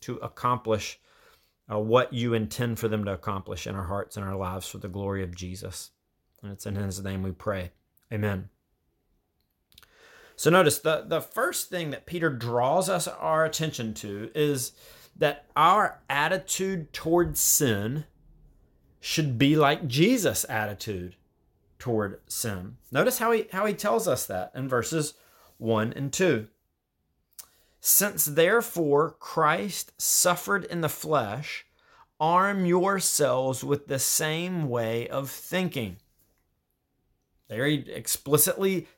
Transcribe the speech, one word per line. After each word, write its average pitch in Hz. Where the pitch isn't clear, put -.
to -
accomplish, 117
uh, 107
what 117
you 120
intend 113
for 113
them 107
to 98
accomplish 95
in 95
our 95
hearts 101
and 101
our 95
lives 92
for 101
the 95
glory 98
of 87
Jesus. 92
And 101
it's 98
in 101
his 98
name 95
we 95
pray. 92
Amen. 101
So 151
notice 170
the, 160
the 156
first -
thing 170
that -
Peter 165
draws 123
us, 175
our 160
attention 147
to 104
is 147
that 147
our 180
attitude 175
toward 165
sin 120
should 139
be 139
like 151
Jesus' 165
attitude 104
toward 107
sin. 101
Notice 214
how 226
he, 220
how 196
he 202
tells 214
us 127
that 92
in 131
verses 143
one 113
and 139
two. 135
"Since -
therefore 160
Christ -
suffered 180
in 170
the 151
flesh, 139
arm 185
yourselves 151
with 143
the 135
same 160
way 117
of 135
thinking." 160
There 120
he 151
explicitly 170